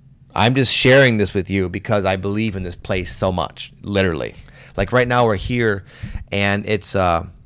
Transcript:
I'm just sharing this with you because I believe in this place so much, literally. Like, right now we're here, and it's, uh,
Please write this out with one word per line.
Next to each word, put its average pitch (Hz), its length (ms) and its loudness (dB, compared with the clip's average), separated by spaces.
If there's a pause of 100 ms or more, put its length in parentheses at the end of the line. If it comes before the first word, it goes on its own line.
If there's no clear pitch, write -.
(340)
I'm 113 200 2
just 131 180 2
sharing 127 440 6
this 104 180 -2
with 95 160 -4
you 95 180 0
because 98 360 -2
I 95 120 2
believe 101 380 -4
in 95 80 -6
this 87 140 -8
place 92 380 -4
so 95 180 0
much, - 400 -6 (100)
literally. 90 520 0 (420)
Like, 95 160 -2
right 123 160 2
now 123 160 2
we're 110 120 2
here, 110 480 -2 (460)
and 101 360 0
it's, 107 280 -4
uh, 87 320 2 (200)